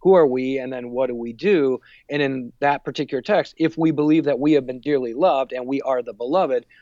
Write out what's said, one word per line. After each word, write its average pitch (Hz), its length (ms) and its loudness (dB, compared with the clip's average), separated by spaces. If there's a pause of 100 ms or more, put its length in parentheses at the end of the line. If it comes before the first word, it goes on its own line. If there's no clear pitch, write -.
Who 190 100 6
are 165 140 6
we? 131 320 -2
And 131 120 -8
then 123 200 -10
what 127 160 -2
do 123 80 -6
we 117 180 -8
do? 139 460 2 (320)
And 147 100 -2
in 131 380 -4
that 143 260 0
particular 139 380 -6
text, 185 340 0
if 156 180 0
we 160 140 2
believe 151 360 2
that 139 140 0
we 151 120 2
have 135 160 2
been 127 140 -10
dearly 127 340 -2
loved 139 360 2
and 127 140 -8
we 139 160 -4
are 127 220 -2
the 117 100 -10
beloved, 127 540 -2 (140)